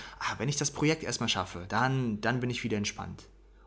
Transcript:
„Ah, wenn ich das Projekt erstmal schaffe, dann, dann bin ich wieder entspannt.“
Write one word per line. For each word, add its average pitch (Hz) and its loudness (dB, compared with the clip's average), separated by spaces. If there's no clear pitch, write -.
„Ah, - -2
wenn 117 0
ich 143 0
das 143 0
Projekt 156 2
erstmal 117 0
schaffe, 90 -2
dann, 120 2
dann 120 2
bin 127 0
ich 117 -2
wieder 107 2
entspannt.“ 95 -4